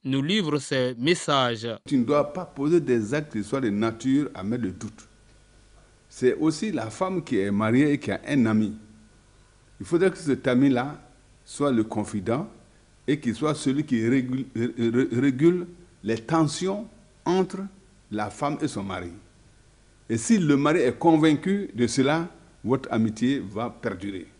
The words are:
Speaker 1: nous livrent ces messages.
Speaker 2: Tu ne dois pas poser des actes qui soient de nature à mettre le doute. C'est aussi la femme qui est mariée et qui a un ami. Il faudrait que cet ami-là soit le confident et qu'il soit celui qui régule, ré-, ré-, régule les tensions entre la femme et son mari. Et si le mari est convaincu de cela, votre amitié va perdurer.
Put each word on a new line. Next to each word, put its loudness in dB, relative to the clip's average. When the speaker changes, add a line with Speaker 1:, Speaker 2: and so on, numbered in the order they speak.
Speaker 1:
nous 0
livrent 0
ces -2
messages. 0
Speaker 2:
Tu 2
ne 4
dois 2
pas -8
poser 0
des 0
actes -4
qui -4
soient -4
de 0
nature 0
à -10
mettre -4
le -4
doute. -14
C'est 2
aussi 0
la -4
femme -4
qui 0
est 0
mariée 2
et 0
qui -6
a -4
un 2
ami. 2
Il -12
faudrait 2
que -12
cet -2
ami-là 2
soit -2
le 2
confident -4
et 2
qu'il -2
soit -2
celui -2
qui 0
régule, 0
ré-, -2
ré-, 0
régule 2
les -2
tensions -2
entre 0
la -4
femme -4
et -2
son -6
mari. -8
Et 0
si 4
le 4
mari 4
est 2
convaincu 4
de 2
cela, 0
votre -2
amitié 0
va -6
perdurer. -8